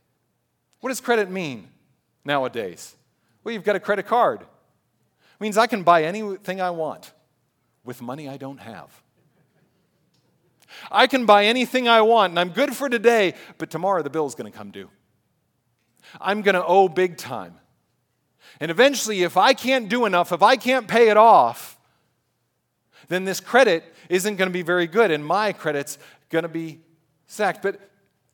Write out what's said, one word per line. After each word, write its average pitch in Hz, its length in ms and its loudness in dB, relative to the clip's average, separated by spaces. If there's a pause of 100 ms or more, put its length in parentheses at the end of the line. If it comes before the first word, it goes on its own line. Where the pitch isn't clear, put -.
(800)
What 247 80 -6
does 262 100 -6
credit 214 320 0
mean 147 380 -8 (560)
nowadays? 120 720 -6 (460)
Well, 233 100 -8
you've 196 100 -10
got 196 140 0
a - 20 -4
credit 202 280 -4
card. 196 340 0
It - 60 -20 (920)
means 208 180 -4
I 233 100 2
can 208 160 -4
buy 170 200 4
anything 190 560 -8
I 180 120 -4
want 156 420 -10 (720)
with 123 160 -14
money 135 260 -12
I 135 80 -14
don't 135 240 -16
have. 92 420 -20 (1900)
I 240 160 4
can 254 180 -2
buy 208 200 6
anything 247 420 0
I 226 140 6
want, 220 300 4
and 170 80 -2
I'm 180 100 0
good 247 260 -2
for 277 140 -4
today, 220 460 2 (220)
but 160 120 -12
tomorrow 180 320 -4
the 143 80 -6
bill's 143 260 -6
gonna 107 160 -14
come 101 200 -18
due. 95 180 -18 (1300)
I'm 208 220 -4
gonna 185 240 2
owe 185 240 4
big 180 280 -2
time. 101 380 -12 (1040)
And 160 120 -6
eventually, 214 520 0
if 170 120 -2
I 214 180 4
can't 247 360 -4
do 240 160 0
enough, 175 260 0
if 175 100 -2
I 226 140 6
can't 247 320 -2
pay 220 220 4
it 208 80 4
off, 180 600 4 (1300)
then 185 160 -4
this 190 140 -6
credit 214 440 2 (260)
isn't 185 280 -2
gonna 185 140 0
be 180 100 -6
very 175 260 -2
good, 196 240 2
and 147 140 -4
my 196 260 -2
credit's 143 460 -6 (320)
gonna 165 180 -4
be 160 320 -12 (480)
sacked. 196 340 -4
But 196 180 -4 (540)